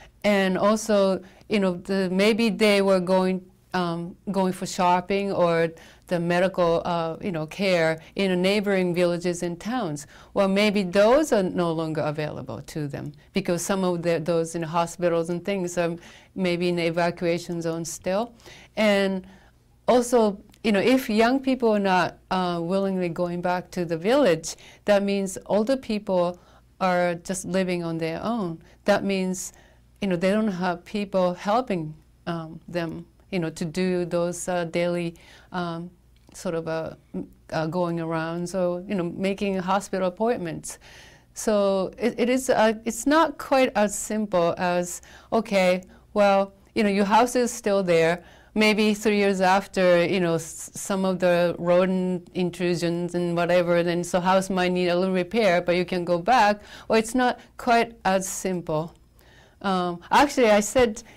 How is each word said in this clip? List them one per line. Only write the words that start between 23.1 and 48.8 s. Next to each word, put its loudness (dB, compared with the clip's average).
back -2
to -4
the -2
village, 2
that 4
means -2
older 0
people -2
are 2
just -8
living -2
on -4
their -4
own. -4
That 2
means, -2
you -2
know, 0
they 2
don't 2
have -4
people -2
helping, -2
um, -8
them, -6
you -2
know, -2
to -8
do -2
those, -4
uh, -2
daily, -2
um, -8
sort -8
of, -6
uh, -6
m-, -8
uh, -2
going -2
around, -4
so, -2
you -6
know, -2
making -2
hospital -2
appointments. -4
So 0
it, -2
it 0
is, -2
uh, 4
it's -6
not 2
quite 2
as 0
simple 0
as, -2
okay, 2
well, 4
you 0
know, 4
your 2
house 4
is 2
still 0
there. 2
Maybe 4